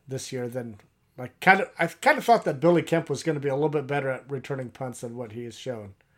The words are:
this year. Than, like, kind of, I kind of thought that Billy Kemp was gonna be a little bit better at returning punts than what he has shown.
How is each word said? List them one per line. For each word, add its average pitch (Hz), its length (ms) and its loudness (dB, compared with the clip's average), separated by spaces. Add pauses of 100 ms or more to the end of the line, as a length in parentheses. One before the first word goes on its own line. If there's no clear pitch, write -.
this 131 240 -8
year. 123 180 -6
Than, 117 280 -8 (400)
like, 127 240 -12
kind 196 220 6
of, - 160 -6
I 170 80 2
kind 269 320 2
of - 60 -6
thought 226 200 6
that 147 160 -2
Billy 165 220 6
Kemp 165 280 0
was 135 120 -4
gonna 151 180 -2
be 139 80 -2
a 135 60 0
little 147 140 2
bit 147 180 -2
better 135 240 -2
at 127 200 -6
returning 131 380 -6
punts 123 320 -10
than 120 160 -10
what 117 160 -10
he 120 120 -10
has 113 140 -12
shown. 107 360 -10 (240)